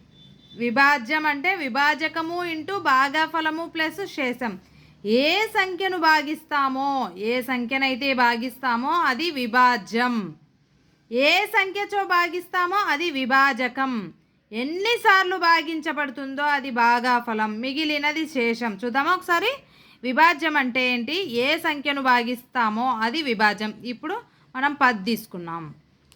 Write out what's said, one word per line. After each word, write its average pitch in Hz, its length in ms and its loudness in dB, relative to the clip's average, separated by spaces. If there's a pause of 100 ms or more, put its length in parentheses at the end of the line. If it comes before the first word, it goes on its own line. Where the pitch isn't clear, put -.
(580)
విభాజ్యం 277 680 2
అంటే 302 300 0
విభాజకము 311 920 0
into 330 320 -4
భాగఫలము 311 880 0
ప్లస్ 320 400 -4
శేషం. 247 540 -6 (440)
ఏ 240 240 4 (280)
సంఖ్యను 370 420 0 (120)
భాగిస్తామో, 277 800 0 (420)
ఏ - 20 0 (160)
సంఖ్యనైతే 262 600 0 (160)
భాగిస్తామో 240 680 0 (160)
అది 269 180 -2 (120)
విభాజ్యం. 240 760 2 (960)
ఏ 269 200 4 (240)
సంఖ్యతో 403 460 -2 (140)
భాగిస్తామో 359 640 0 (140)
అది 320 140 -2 (120)
విభాజకం. 262 760 2 (580)
ఎన్నిసార్లు 381 840 2 (100)
భాగించబడుతుందో 294 1000 -2 (120)
అది 269 140 -6 (120)
భాగాఫలం, 233 680 2 (120)
మిగిలినది 294 600 -2 (120)
శేషం. 233 360 0 (120)
చూద్దామా 269 340 0
ఒకసారి? 359 340 0 (520)
విభాజ్యం 302 580 4
అంటే 254 200 -2 (120)
ఏంటి? 240 220 -4 (300)
ఏ - 20 0 (180)
సంఖ్యను 285 360 -2 (100)
భాగిస్తామో 240 720 0 (200)
అది 240 140 -2 (100)
విభాజ్యం. 214 440 0 (200)
ఇప్పుడు 330 220 -8 (400)
మనం 277 260 0
పది 247 280 4
తీసుకున్నాం, 175 540 -6 (520)